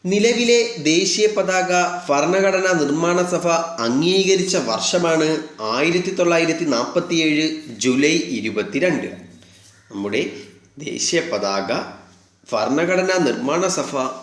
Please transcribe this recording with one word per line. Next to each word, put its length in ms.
നിലവിലെ 760
ദേശീയ 440
പതാക 440
ഭരണഘടനാ 680
നിർമ്മാണ 420
സഭ 260
അംഗീകരിച്ച 720
വർഷമാണ് 840
ആയിരത്തി 480
തൊള്ളായിരത്തി 560
നാൽപത്തിയേഴ് 1000
ജൂലൈ 480
ഇരുപത്തിരണ്ട്. 920
നമ്മുടെ 400
ദേശീയ 440
പതാക 400
ഭരണഘടനാ 720
നിർമ്മാണ 420
സഭ 300